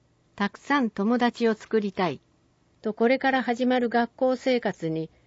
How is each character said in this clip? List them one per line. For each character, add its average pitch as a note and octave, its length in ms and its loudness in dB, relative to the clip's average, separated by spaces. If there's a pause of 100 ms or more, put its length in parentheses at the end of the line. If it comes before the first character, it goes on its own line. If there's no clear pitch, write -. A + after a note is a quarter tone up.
(360)
「た G3+ 120 0
く - 100 -20
さ C#4+ 220 0
ん A3+ 100 0
友 A3+ 280 0
達 A#3 300 0
を A3 60 2
作 - 260 -4
り G#3 120 -4
た F#3 160 0
い」 C#3+ 120 -8 (600)
と、 G#3+ 140 -6
こ A#3 140 2
れ C4 100 2
か C4+ 140 0
ら C4 100 2
始 B3 240 -2
ま B3+ 140 2
る A#3+ 80 0
学 A#3 260 0
校 B3+ 220 0
生 B3 240 0
活 F3 280 -4
に D#3+ 220 -4 (160)